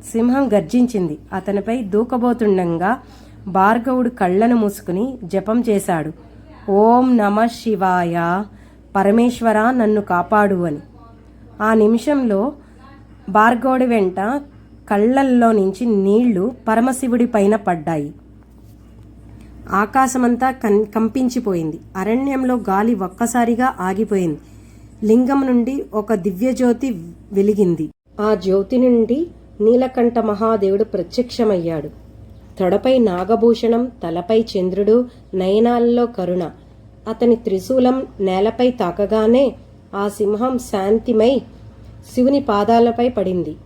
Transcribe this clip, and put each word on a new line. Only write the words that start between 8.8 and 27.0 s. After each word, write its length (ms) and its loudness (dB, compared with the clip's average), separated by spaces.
పరమేశ్వరా 760 2
నన్ను 300 2
కాపాడు" 540 2
అని. 220 -2
ఆ 120 2
నిమిషంలో 800 0
భార్గవుడి 560 2
వెంట 300 0
కళ్ళల్లో 640 2
నుంచి 340 0
నీళ్లు 640 2
పరమశివుడి 580 0
పైన 300 2
పడ్డాయి. 580 -4
ఆకాశమంతా 800 0
కం-, 320 0
కంపించిపోయింది. 960 -2
అరణ్యంలో 580 -2
గాలి 400 0
ఒక్కసారిగా 840 -2
ఆగిపోయింది. 600 -2
లింగం 440 2
నుండి 460 0
ఒక 200 -2
దివ్యజ్యోతి 1000 -2